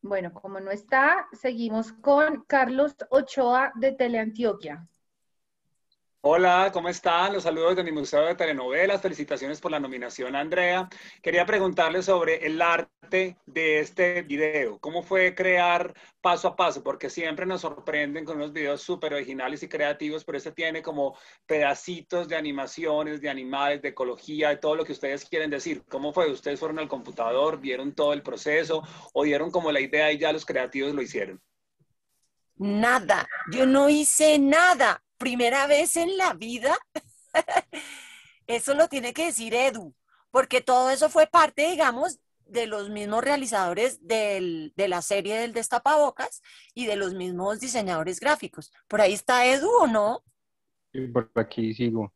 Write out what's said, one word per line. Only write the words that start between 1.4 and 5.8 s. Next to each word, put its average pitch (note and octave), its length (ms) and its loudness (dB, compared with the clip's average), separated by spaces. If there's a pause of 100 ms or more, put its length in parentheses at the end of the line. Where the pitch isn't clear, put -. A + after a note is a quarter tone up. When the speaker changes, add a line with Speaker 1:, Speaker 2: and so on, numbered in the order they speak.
Speaker 1:
con C#4+ 540 2
Carlos C4+ 480 2 (140)
Ochoa C4 680 2
de C4+ 160 0
Teleantioquia. A3 920 -4 (1400)